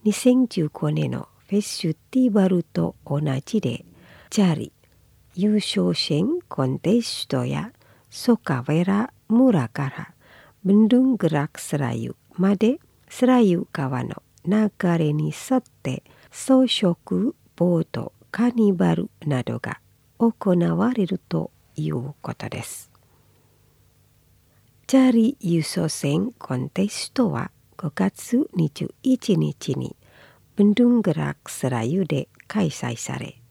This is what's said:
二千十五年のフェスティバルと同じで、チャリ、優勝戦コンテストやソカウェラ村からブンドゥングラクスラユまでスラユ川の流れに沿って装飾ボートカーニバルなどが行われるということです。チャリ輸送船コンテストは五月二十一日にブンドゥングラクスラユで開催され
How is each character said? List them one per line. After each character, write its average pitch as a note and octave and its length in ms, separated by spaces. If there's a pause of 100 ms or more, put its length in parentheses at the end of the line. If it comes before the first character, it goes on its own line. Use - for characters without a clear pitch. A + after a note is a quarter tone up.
二 G#3+ 100
千 B3+ 340
十 D#3 240
五 D3+ 200
年 D3+ 200
の B2+ 160 (220)
フ G3 80
ェ G#3+ 40
ス - 320
テ - 260
ィ B3+ 120
バ G3 160
ル F3+ 160
と - 320 (100)
同 C#3+ 140 (260)
じ - 140
で、 A#2+ 240 (460)
チ G#3+ 120
ャ F3 140
リ、 - 160 (640)
優 G#3 200
勝 F3+ 380
戦 F#3+ 540
コ - 180
ン C3 140
テ A3+ 220
ス - 260
ト B2+ 180
や D3 280 (360)
ソ - 280
カ C3+ 220
ウ B2 120
ェ E3+ 140
ラ G3+ 260 (160)
村 A3 400
か C#3 220
ら - 240 (500)
ブ F#3+ 100
ン G#3+ 140
ド B3 100
ゥ B3+ 40
ン C4 160
グ E3+ 100
ラ D3+ 220
ク - 100
ス - 180
ラ B2+ 160
ユ A#2 220 (200)
ま G3 200
で A#3 240 (300)
ス - 160
ラ B3+ 160
ユ F3+ 300
川 C3 320
の - 200 (220)
流 G#3+ 240 (280)
れ D#3 140
に D3+ 220 (180)
沿 C4 60
っ B3 60 (200)
て B2+ 200 (280)
装 C4 300
飾 G3 340 (640)
ボ F3 240
ー - 20
ト - 300 (180)
カ A3+ 140
ー B3 100
ニ G#3+ 160
バ F3 240
ル F3 140 (160)
な C3+ 180
ど A#2 160
が - 200 (380)
行 A3+ 340
わ F3 420
れ A3 120
る F3+ 140 (100)
と D#3+ 220 (240)
い D3+ 160
う C#3 300
こ - 120
と - 140
で - 160
す。 - 260 (2000)
チ C4+ 100
ャ C4 140
リ A3+ 300
輸 E3+ 220
送 E3+ 260
船 E3 420
コ - 240
ン C3 140
テ F#3+ 180
ス - 240
ト A3+ 200
は C3 200 (240)
五 D#3 180
月 - 600
二 D#3 200
十 - 200 (100)
一 B3+ 320
日 D3+ 400
に B2+ 200 (600)
ブ G#3 80
ン G#3 100
ド A#3+ 120
ゥ - 20
ン A#3+ 140
グ F3 120
ラ D3 300
ク - 80
ス - 180
ラ A#2+ 140
ユ E3 220
で C#3 240 (180)
開 G3+ 200
催 B2 280
さ C3 220
れ - 340